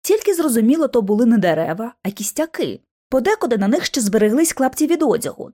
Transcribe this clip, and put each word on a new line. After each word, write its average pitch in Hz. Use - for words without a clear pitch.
Тільки 415
зрозуміло, 277
то 240
були 208
не 226
дерева, 170
а 196
кістяки. 214
Подекуди 262
на 190
них 302
ще -
збереглись 214
клапті 262
від 330
одягу, -